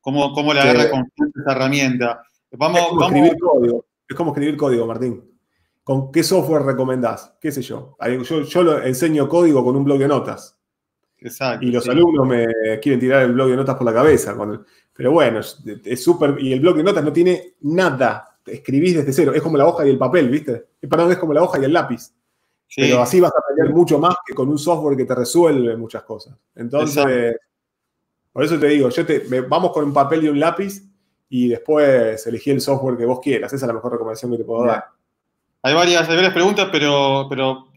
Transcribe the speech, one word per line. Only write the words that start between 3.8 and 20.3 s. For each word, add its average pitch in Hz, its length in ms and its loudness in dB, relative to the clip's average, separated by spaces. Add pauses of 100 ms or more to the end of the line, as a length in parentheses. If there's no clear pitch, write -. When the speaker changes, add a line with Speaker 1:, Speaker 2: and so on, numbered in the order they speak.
Speaker 2:
es 135 80 -16
como 165 140 -2
escribir 147 260 -4
código, 127 300 0
Martín. 113 360 -6 (600)
¿Con 135 280 -4
qué 165 120 2
software 156 400 0
recomendás? 127 760 -4
¿Qué 156 120 -6
sé 135 100 -8
yo? - 380 -14
Ahí 123 240 -4
yo, 156 180 -4
yo 175 220 0
lo 156 180 2
enseño 143 480 0
código 160 340 4
con 127 120 0
un 139 80 0
bloc 139 160 2
de 135 80 0
notas. - 500 -4 (640)
Speaker 1:
Exacto, 117 460 -6
Speaker 2:
Y 123 60 0
los 120 120 0
Speaker 1:
sí. 123 80 -4
Speaker 2:
alumnos 156 340 4
me 120 220 0 (340)
quieren 135 180 0
tirar 127 220 2
el 123 120 2
bloc 131 160 2
de 127 80 2
notas 131 180 -2
por 120 100 -4
la 113 80 0
cabeza. 123 400 2
Cuando, 107 320 -10 (280)
pero 131 180 -2
bueno, 123 300 2
es, - 200 -16 (240)
es 123 180 -8
súper, 147 360 2
y 135 140 -4
el 131 80 -2
bloc 165 160 2
de 156 60 2
notas 180 200 0
no 147 100 -2
tiene 175 480 0
nada. 143 840 -2
Escribís 139 500 -2
desde 139 180 -2
cero. 143 220 2
Es 156 60 0
como 156 160 -2
la 151 100 4
hoja 170 180 0
y 139 60 4
el 123 80 2
papel, 131 300 2
¿viste? 135 360 -4 (160)